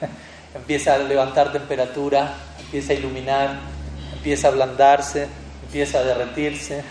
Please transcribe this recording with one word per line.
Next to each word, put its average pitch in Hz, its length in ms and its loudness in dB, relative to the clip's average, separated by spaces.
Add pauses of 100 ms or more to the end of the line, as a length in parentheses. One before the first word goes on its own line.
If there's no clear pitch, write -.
<laughs> - 540 -14
empieza 143 400 2
a 135 40 4
levantar 139 520 2
temperatura, 143 840 -2 (260)
empieza 143 320 -4
a 139 40 2
iluminar, 135 600 -2 (560)
empieza 143 320 0
a 139 60 8
ablandarse, 139 760 4 (380)
empieza 143 340 -2
a 127 60 2
derretirse. 139 880 -2